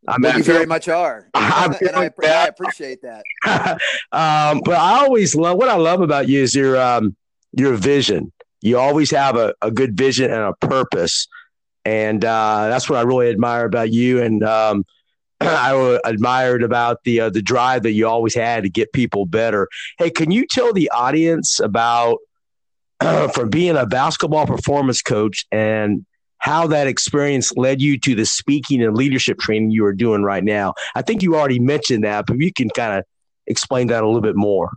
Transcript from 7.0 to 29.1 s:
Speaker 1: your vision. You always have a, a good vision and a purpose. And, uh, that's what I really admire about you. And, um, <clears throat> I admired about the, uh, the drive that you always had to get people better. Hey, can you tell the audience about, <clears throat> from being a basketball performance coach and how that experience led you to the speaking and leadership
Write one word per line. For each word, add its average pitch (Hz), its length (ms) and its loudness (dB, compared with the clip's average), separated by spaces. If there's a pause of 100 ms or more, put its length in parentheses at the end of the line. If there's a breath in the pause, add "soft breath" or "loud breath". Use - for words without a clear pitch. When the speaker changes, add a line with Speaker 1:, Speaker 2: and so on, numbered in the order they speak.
Speaker 1:
your 131 220 2
vision. 110 580 0 (280)
You 117 180 2
always 143 320 2
have 139 260 2
a, 113 260 0
a 110 80 -2
good 117 260 -2
vision 127 340 2
and 113 120 -2
a 98 120 -4
purpose. - 760 -2 (560 loud breath)
And, 107 400 0
uh, 107 440 0
that's 127 200 -2
what 135 100 0
I 117 40 0
really 123 260 2
admire 120 360 0
about 113 280 -2
you. 123 300 2
And, 110 200 0
um, 107 420 0 (280)
<clears throat> - 280 -20
I 131 640 2
admired 123 580 0
about 120 420 0
the, 117 160 2
uh, 113 100 0
the 104 120 -2
drive 123 400 0
that 113 100 0
you 107 140 2
always 113 280 0
had 117 300 -2
to 101 60 -2
get 110 220 -2
people 101 340 -2
better. 104 420 0 (300 loud breath)
Hey, 170 120 0
can 165 200 -2
you 240 160 2
tell 240 260 0
the 180 180 0
audience 151 680 0
about, 117 580 2 (840)
<clears throat> 156 340 0
from 117 160 -2
being 170 260 2
a 127 100 0
basketball 147 600 0
performance 127 560 -2
coach 107 480 -2
and 107 560 -2 (320)
how 160 280 0
that 147 200 0
experience 143 680 -2
led 131 240 0
you 143 180 2
to 131 160 0
the 104 120 0
speaking 139 560 0
and 110 140 2
leadership 131 420 0